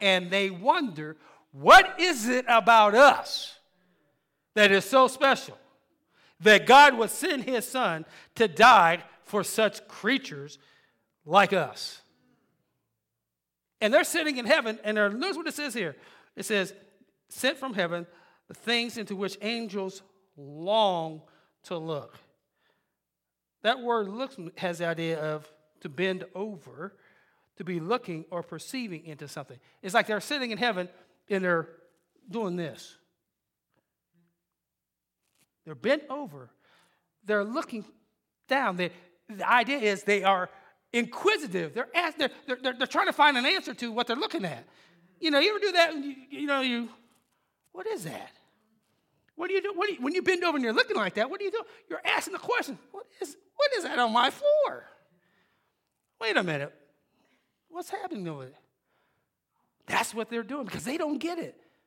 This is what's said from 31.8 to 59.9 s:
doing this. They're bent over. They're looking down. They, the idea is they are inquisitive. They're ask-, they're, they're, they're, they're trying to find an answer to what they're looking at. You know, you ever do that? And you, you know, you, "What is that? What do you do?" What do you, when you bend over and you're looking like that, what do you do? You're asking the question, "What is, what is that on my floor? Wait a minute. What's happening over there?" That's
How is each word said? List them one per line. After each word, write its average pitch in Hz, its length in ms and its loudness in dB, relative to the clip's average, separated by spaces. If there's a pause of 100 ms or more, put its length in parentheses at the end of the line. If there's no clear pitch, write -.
doing 190 260 -6
this. 151 400 -12 (2750)
They're 156 80 -14
bent 262 340 -2
over. 165 400 -12 (800)
They're 202 180 0
looking 233 400 -8 (640)
down. 254 280 0
They, 175 160 -4 (360)
the 196 180 -10
idea 240 300 2
is 208 280 -2
they 202 200 0
are 185 240 2 (460)
inquisitive. 233 800 -2
They're 254 200 -8
ask-, 339 220 -2
they're, 285 140 -2 (160)
they're, 254 160 -6
they're, 262 160 -2
they're 254 80 -2
trying 370 220 0
to 320 40 0
find 285 240 6
an 247 80 0
answer 311 300 -2
to 233 180 -10
what 233 140 -2
they're 233 100 -4
looking 277 300 -6
at. 143 180 -10 (560)
You 320 100 -2
know, 285 80 4
you 339 120 4
ever 427 80 -4
do 392 140 -2
that? 339 200 4
And 294 100 -8
you, 277 120 -10 (160)
you 285 160 -10
know, 277 160 0
you, 240 260 -4 (840)
"What 381 140 -12
is 381 180 -6
that? - 280 -12 (1040)
What 339 120 -8
do 381 40 -4
you 381 80 0
do?" 392 140 -6
What 381 120 -4
do 370 100 -4
you, 247 40 -12
when 262 140 -4
you 370 80 -2
bend 359 220 0
over 320 120 0
and 262 80 -2
you're 220 80 -2
looking 440 240 0
like 202 200 -2
that, 220 120 0
what 381 120 -10
do 403 40 -8
you 381 60 -4
do? 453 120 -6 (280)
You're 311 160 -10
asking - 260 -4
the 349 60 -10
question, 381 400 -6 (120)
"What 415 140 -18 (160)
is, - 160 -12 (180)
what 554 220 0
is 359 80 -4
that 254 140 -6
on 233 160 0
my 262 160 2
floor? 587 560 0 (1400)
Wait 226 160 0
a 220 40 0
minute. 151 300 -6 (1000)
What's 339 180 -14
happening 339 360 -10
over 143 200 -12
there?" 135 120 -20 (1300)
That's - 260 -4